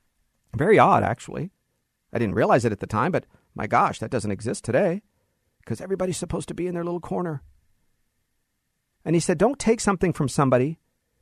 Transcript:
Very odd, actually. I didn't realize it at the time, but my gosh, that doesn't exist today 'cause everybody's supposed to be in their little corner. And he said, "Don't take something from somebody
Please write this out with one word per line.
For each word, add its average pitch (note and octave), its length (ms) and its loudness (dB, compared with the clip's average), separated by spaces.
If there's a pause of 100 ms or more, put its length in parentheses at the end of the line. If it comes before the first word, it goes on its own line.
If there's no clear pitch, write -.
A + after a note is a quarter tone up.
(580)
Very E3+ 220 6
odd, B2 240 6
actually. G2 480 -6 (600)
I - 60 -6
didn't G#2+ 160 -2
realize C3 320 2
it A#2 60 2
at G2+ 80 -6
the - 80 -8
time, A#2+ 240 0
but - 160 -2 (260)
my - 140 -8
gosh, C#3+ 320 2
that A2 100 -6
doesn't G#2+ 220 -2
exist G#2 320 -6
today E3+ 400 0 (640)
'cause A2+ 120 -6
everybody's F#3 380 -4
supposed - 300 -8
to - 80 -12
be E3+ 100 -6
in F3+ 80 -6
their E3+ 100 -6
little F3 160 -6
corner. F3 440 -6 (1600)
And D#3+ 100 2
he E3+ 40 4
said, E3 180 0
"Don't A3 220 2
take A3+ 200 2
something F#3 320 0
from C#3+ 160 -2
somebody C3+ 520 2 (420)